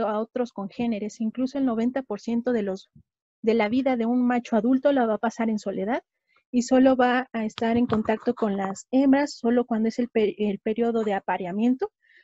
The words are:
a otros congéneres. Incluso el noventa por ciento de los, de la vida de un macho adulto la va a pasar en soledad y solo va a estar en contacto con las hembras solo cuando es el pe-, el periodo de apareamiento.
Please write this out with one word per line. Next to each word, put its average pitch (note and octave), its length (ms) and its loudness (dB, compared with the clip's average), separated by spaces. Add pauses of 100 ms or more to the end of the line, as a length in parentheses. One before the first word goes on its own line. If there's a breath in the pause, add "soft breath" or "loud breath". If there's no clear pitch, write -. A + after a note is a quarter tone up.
a G#3 180 -2
otros A#3+ 320 -4
congéneres. G#3 720 -6
Incluso B3+ 340 -4
el C4+ 80 -2
noventa B3 380 0
por G#3 180 -8
ciento A#3 320 -2
de A3+ 120 0
los, F#3+ 260 -6 (500)
de A3 140 2
la G#3+ 160 2
vida B3+ 260 0
de A#3 80 0
un B3 220 2
macho A#3+ 300 0
adulto C4 360 2
la B3+ 140 2
va A3 80 0
a G#3 40 -2
pasar A3+ 300 -2
en A3 100 -2
soledad G#3 440 -4 (480)
y B3 120 2
solo C4 320 6
va B3 380 2
a A3+ 140 -4
estar A3+ 320 -2
en A#3+ 80 2
contacto A3 480 0
con G3+ 240 -2
las F#3+ 320 -6
hembras C#4 420 4
solo A#3+ 320 0
cuando A3+ 240 -2
es A3+ 100 -4
el A#3+ 120 -2
pe-, G#3+ 260 0
el G#3 220 -2
periodo A3+ 460 -2
de G#3 100 -2
apareamiento. G3 760 -2 (340 soft breath)